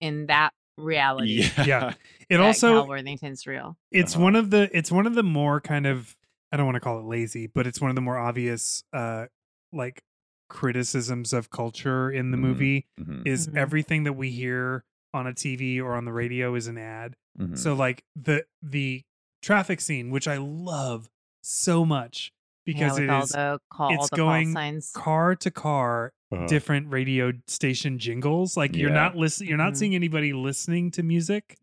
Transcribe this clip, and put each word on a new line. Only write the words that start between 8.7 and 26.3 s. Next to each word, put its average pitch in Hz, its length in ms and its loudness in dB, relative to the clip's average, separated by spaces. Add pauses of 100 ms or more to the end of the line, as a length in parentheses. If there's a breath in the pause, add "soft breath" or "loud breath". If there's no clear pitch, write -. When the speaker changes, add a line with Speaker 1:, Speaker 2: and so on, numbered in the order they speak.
Speaker 3:
uh, 117 320 -6 (440)
like, 131 300 -10 (480)
criticisms 123 840 -4
of 120 180 -4
culture 131 600 -4
in 127 200 -2
the 127 60 0
Speaker 2:
Mm-hmm. 131 100 0
Speaker 3:
movie 135 400 0 (140)
Speaker 2:
Mm-hmm. 139 260 -10
Speaker 3:
is 156 220 0
Speaker 1:
Mm-hmm. 151 100 -4
Speaker 3:
everything 151 460 0
that 143 100 -2
we 135 160 -6
hear 127 540 -4 (280)
on 131 140 -4
a 127 80 -8
T 131 220 -6
V 127 240 -2
or 127 140 -4
on 120 100 -4
the 117 80 -6
radio 123 420 -2
is 117 120 -4
an 117 120 -10
ad. 113 380 -12 (220)
Speaker 2:
Mm-hmm. - 180 -6
Speaker 3:
So, 151 180 -2
like, 127 280 0 (120)
the, 151 300 0 (180)
the 135 400 -4 (400)
traffic 196 380 2
scene, 127 300 -4
which 135 180 -2
I 143 100 -2
love 139 720 -6 (320)
so 170 420 2
much 135 480 -2 (320)
Speaker 1:
Yeah, 165 100 -4
Speaker 3:
because 147 200 2
Speaker 1:
with 147 100 0
Speaker 3:
it 135 60 2
Speaker 1:
all 139 120 4
Speaker 3:
is, 135 80 -2
Speaker 1:
the 143 280 -2 (140)
call, 151 160 0
all 165 60 4
Speaker 3:
it's 143 160 0
Speaker 1:
the 147 60 -2
call 160 100 4
Speaker 3:
going 160 260 4
Speaker 1:
signs. 151 400 -4
Speaker 3:
car 165 440 2
to 180 140 -4
car, 123 640 -2 (200)